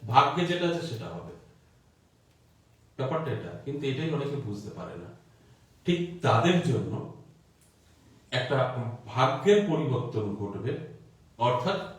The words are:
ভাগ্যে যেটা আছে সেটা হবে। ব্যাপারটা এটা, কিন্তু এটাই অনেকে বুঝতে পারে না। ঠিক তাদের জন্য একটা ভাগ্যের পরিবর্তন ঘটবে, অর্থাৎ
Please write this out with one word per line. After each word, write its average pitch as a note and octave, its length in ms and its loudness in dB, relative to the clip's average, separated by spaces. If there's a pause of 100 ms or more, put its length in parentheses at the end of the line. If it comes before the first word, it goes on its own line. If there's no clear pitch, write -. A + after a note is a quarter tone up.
ভাগ্যে D3 380 4
যেটা F3 240 0
আছে E3+ 180 -2
সেটা - 180 -8
হবে। - 280 -12 (1600)
ব্যাপারটা C3 340 -2
এটা, - 180 -6 (160)
কিন্তু C#3 220 -4
এটাই D#3+ 240 0
অনেকে C#3 240 -2
বুঝতে - 340 -6
পারে - 280 -12
না। F2 120 -14 (760)
ঠিক E3+ 360 0
তাদের E3+ 420 4
জন্য - 500 -2 (1200)
একটা B2+ 260 2 (480)
ভাগ্যের C3 640 4
পরিবর্তন G#2+ 640 0
ঘটবে, G2 420 -6 (600)
অর্থাৎ F3+ 420 0 (200)